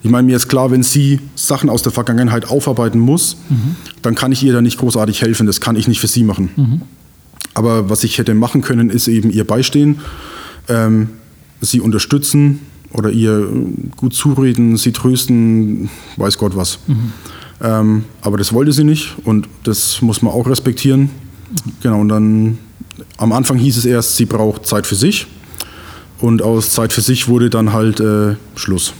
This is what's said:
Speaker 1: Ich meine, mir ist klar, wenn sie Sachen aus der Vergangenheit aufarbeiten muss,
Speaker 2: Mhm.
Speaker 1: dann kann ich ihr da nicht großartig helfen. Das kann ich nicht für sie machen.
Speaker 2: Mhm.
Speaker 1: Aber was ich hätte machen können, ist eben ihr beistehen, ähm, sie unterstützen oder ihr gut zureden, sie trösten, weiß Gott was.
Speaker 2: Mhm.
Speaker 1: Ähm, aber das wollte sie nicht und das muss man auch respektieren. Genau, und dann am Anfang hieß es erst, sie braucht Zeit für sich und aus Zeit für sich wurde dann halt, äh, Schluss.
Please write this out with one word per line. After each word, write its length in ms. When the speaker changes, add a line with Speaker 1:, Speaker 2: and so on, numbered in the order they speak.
Speaker 1:
Ich 80
meine, 160
mir 120
ist 120
klar, 220
wenn 100
sie 380
Sachen 340
aus 140
der 80
Vergangenheit 580
aufarbeiten 500
muss, 380
Speaker 2:
Mhm. 260
Speaker 1:
dann 140
kann 160
ich 120
ihr 100
da 100
nicht 160
großartig 420
helfen. 240
Das 160
kann 140
ich 120
nicht 140
für 60
sie 160
machen. 320
Speaker 2:
Mhm. 260
Speaker 1:
Aber 380
was 120
ich 140
hätte 160
machen 300
können, 260
ist 180
eben 220
ihr 160
beistehen, 540
ähm, 420
sie 200
unterstützen 800
oder 180
ihr 340
gut 160
zureden, 640
sie 160
trösten, 960
weiß 220
Gott 180
was. 320
Speaker 2:
Mhm. 240
Speaker 1:
Ähm, 420
aber 160
das 160
wollte 180
sie 140
nicht 400
und 240
das 360
muss 200
man 100
auch 160
respektieren. 640
Genau, 160
und 80
dann 520
am 160
Anfang 240
hieß 180
es 80
erst, 320
sie 100
braucht 420
Zeit 200
für 80
sich 320
und 200
aus 300
Zeit 220
für 80
sich 260
wurde 220
dann 240
halt, 260
äh, 360
Schluss. 440